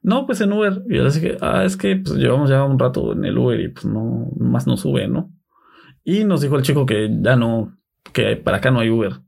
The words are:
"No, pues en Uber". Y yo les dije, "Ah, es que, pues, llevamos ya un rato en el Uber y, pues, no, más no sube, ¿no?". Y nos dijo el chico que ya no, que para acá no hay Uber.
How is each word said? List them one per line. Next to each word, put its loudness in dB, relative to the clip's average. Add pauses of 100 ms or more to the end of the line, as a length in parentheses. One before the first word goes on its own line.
"No, 0
pues -2
en 2
Uber". 0
Y -2
yo 2
les 2
dije, -2
"Ah, 0
es 0
que, 0
pues, -4
llevamos 2
ya 4
un 2
rato 0
en -4
el -2
Uber 2
y, -4
pues, -10
no, -4
más 0
no 0
sube, -2
¿no?". -4 (720)
Y 0
nos 2
dijo 0
el 0
chico 2
que 0 (140)
ya 4
no, 0 (380)
que 0
para -2
acá 0
no 2
hay 0
Uber. -2